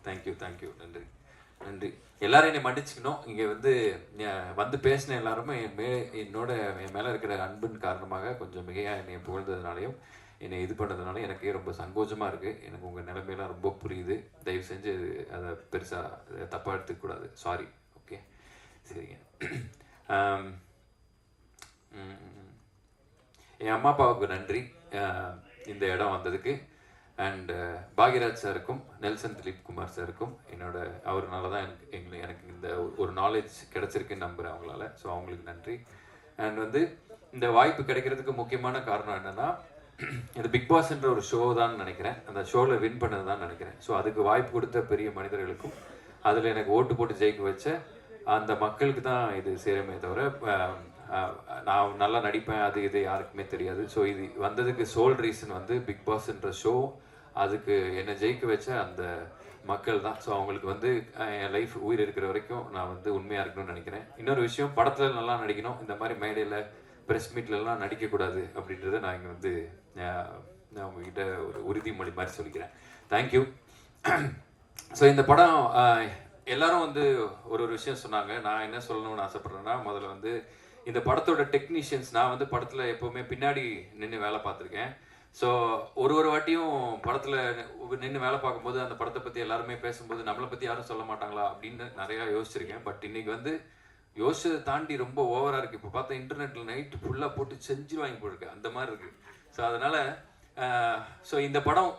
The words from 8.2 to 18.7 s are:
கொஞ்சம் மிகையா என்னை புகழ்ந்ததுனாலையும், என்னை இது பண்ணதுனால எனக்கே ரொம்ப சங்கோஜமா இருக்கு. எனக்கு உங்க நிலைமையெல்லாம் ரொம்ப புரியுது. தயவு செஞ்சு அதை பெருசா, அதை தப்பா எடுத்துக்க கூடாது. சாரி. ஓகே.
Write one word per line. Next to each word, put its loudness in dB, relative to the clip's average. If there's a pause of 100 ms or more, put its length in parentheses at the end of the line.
கொஞ்சம் -10
மிகையா -4
என்னை -10
புகழ்ந்ததுனாலையும், -6 (420)
என்னை -6
இது -4
பண்ணதுனால -4
எனக்கே -4
ரொம்ப -4
சங்கோஜமா -2
இருக்கு. -6
எனக்கு -14
உங்க -10
நிலைமையெல்லாம் -8
ரொம்ப -2
புரியுது. -4 (160)
தயவு -4
செஞ்சு -6
அதை -8 (200)
பெருசா, -6 (200)
அதை -10
தப்பா -6
எடுத்துக்க -8
கூடாது. -10
சாரி. -6 (300)
ஓகே. -16 (720)